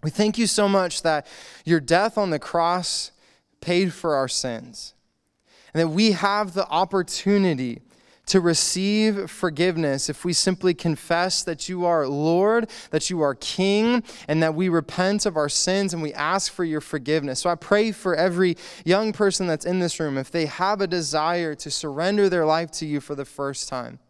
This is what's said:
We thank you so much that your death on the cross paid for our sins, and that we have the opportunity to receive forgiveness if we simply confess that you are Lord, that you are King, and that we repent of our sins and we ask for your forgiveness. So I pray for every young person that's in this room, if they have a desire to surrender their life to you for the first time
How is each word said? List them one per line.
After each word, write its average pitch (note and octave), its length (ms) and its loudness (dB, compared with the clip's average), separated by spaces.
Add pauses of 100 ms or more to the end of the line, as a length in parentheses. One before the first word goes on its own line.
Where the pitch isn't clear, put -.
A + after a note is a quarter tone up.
We D#3 80 -2
thank G#3+ 260 2
you A3+ 100 2
so G3+ 220 2
much F#3+ 320 2
that D#3 260 0 (380)
your E3 160 4
death F3+ 360 2
on G3+ 120 0
the D3+ 100 -2
cross E3+ 720 -2 (500)
paid F3 300 2
for D#3+ 220 -2
our C3+ 140 2
sins, A#2 680 -8 (800)
and D#3+ 80 2
that E3 60 2
we G3+ 240 4
have G3+ 420 0
the F#3+ 140 -2
opportunity F3 1120 0 (460)
to F#3+ 120 4
receive G3 920 0
forgiveness D#3+ 760 -2
if - 160 -8
we F3+ 100 -2
simply F#3 380 2
confess E3+ 680 0
that - 260 -6
you F3+ 160 -4
are E3 240 2
Lord, F3 640 2 (220)
that D#3 180 -2
you F3 120 -2
are C#3+ 120 2
King, G#3+ 720 0 (240)
and D#3+ 160 2
that D#3+ 100 2
we F3+ 160 0
repent F#3 560 0
of F#3+ 100 -2
our D3+ 140 0
sins F#3 460 0
and E3 80 -4
we D3 100 -6
ask E3+ 400 -2
for F#3 100 -4
your D#3 180 -2
forgiveness. C#3+ 580 -2
So F3+ 100 0
I E3+ 60 0
pray G#3+ 360 2
for F#3 220 -2
every F3 420 2 (280)
young G#3 280 2
person F#3+ 360 0
that's D#3 180 -2
in F#3 140 0
this F3 200 -2
room, D3 160 -2
if C3+ 140 -4
they E3 160 -2
have F#3+ 340 -2
a G3 80 0
desire D#3+ 680 -2
to D3 160 -12
surrender F3+ 580 0
their F3 160 2
life D#3+ 280 2
to - 120 -6
you D3 140 -2
for D3 160 -10
the C#3 100 -8
first C#3 420 -8
time B2 300 -10 (120)